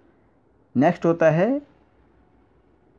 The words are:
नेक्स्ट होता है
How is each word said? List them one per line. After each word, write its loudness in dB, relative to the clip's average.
नेक्स्ट 0
होता 2
है -2